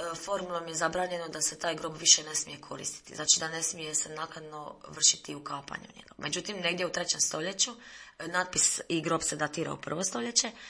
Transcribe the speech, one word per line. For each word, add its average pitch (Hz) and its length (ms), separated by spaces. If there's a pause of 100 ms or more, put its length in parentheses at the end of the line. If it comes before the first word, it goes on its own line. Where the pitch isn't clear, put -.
(120)
e, 165 40
formulom 180 520
je 160 80
zabranjeno 170 520
da 156 140
se 156 180
taj 170 160
grob 160 220
više 160 260
ne 156 120
smije 147 240
koristiti. - 560
Znači 156 240
da 160 80
ne 160 160
smije 156 320
se 156 140
naknadno 156 680 (120)
vršiti 151 480
ukapanje 143 500
u - 120
njega. - 200
Međutim, 175 400
negdje 180 280
u 160 60
trećem 170 300
stoljeću, 190 500 (480)
e, 160 80
natpis 180 600
i 165 120
grob 160 220
se - 120
datira 147 380
u 143 40
prvo 160 260
stoljeće, 233 480 (180)